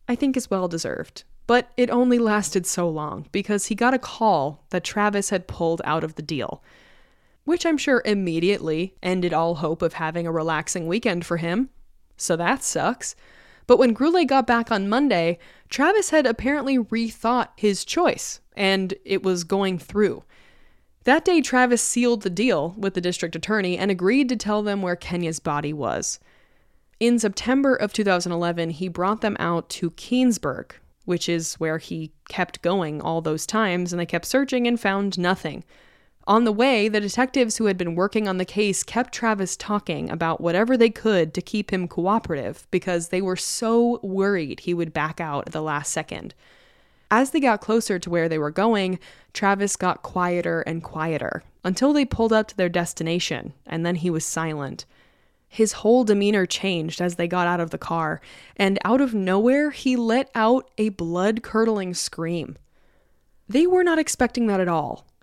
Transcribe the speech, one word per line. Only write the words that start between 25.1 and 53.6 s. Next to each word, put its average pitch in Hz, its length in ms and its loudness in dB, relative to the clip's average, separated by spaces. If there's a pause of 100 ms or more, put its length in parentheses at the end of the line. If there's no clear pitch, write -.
body 147 340 -2
was. 110 460 -4 (800)
In 240 180 4
September 247 560 2
of - 200 -2
two 214 100 0
thousand 180 300 0
eleven, 170 360 -2
he 165 200 -6
brought 185 320 -2
them 208 180 -2
out 170 300 -2
to - 220 -4
Keensburg, 240 800 0 (340)
which 175 240 -2
is 165 260 -2
where 160 240 -2
he 160 320 -10 (160)
kept - 340 -6
going 170 400 0
all 165 200 -2
those 160 260 -4
times, 180 440 0
and 175 80 -4
they 170 60 -2
kept 170 200 -4
searching 262 420 0
and 240 120 2
found 196 380 0
nothing. 175 460 0 (640)
On 220 160 6
the 226 80 2
way, 220 380 4
the 214 100 2
detectives 233 580 0
who 226 80 0
had 196 120 2
been 175 180 -2
working 202 320 0
on 185 100 0
the 185 80 0
case 202 380 0
kept - 300 -2
Travis 208 440 -2
talking 165 540 -4
about 165 300 -2
whatever 202 360 2
they 226 140 2
could 180 420 0
to 180 80 -4
keep - 320 -6
him 185 140 -4
cooperative 170 800 -4
because 175 380 -2
they 185 140 -2
were 185 160 -4
so 233 640 0
worried 190 560 -2
he 175 160 -2
would 165 180 -4
back 156 260 -4
out 147 280 -6
at 165 60 -14
the 160 80 -4
last 147 300 -4
second. - 440 -8 (760)
As 254 200 4
they 330 80 2
got 240 220 2
closer 220 360 0
to 175 140 -8
where 170 180 0
they 160 80 -2
were 147 140 -2
going, 190 480 0 (340)
Travis 202 420 0
got - 280 -2
quieter 175 580 -2
and 165 220 -6
quieter - 580 -4 (220)
until 190 280 2
they 294 140 4
pulled 226 260 0
up 220 180 4
to - 80 -12
their 180 120 2
destination, 170 840 -4 (120)